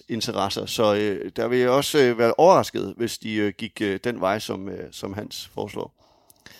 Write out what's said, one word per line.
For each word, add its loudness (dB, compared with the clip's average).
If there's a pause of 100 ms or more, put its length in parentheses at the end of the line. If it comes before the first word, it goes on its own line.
interesser. -4
Så, 2
øh, -2
der -2
vil 2
jeg 4
også, 2
øh, 6
være 4
overrasket, 4
hvis -6
de, -6
øh, 0
gik, -10
øh, -2
den -4
vej, 0
som, -8
øh, -10
som -10
Hans -12
foreslår. -10 (680)